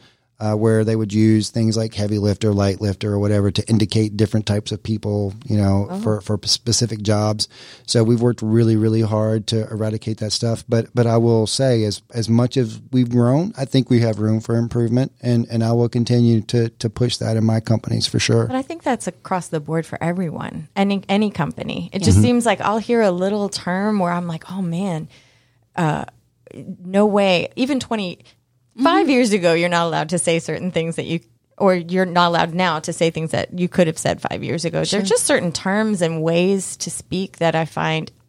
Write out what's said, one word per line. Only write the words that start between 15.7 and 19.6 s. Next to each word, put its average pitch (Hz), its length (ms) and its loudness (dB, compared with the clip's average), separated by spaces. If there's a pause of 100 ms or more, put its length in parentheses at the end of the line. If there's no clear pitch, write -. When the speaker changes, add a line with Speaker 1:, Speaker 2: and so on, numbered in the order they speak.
Speaker 1:
will 120 160 2
continue 117 540 2
to, 113 260 0
to 113 220 -6
push 120 280 -2
that 113 180 -2
in 110 80 0
my 110 160 2
companies 113 480 -2
for 117 100 -2
sure. 117 300 2
Speaker 2:
But 254 80 -4
I 262 60 -2
think 330 200 -10
that's 247 240 -2
across 180 420 -6
the 160 120 -4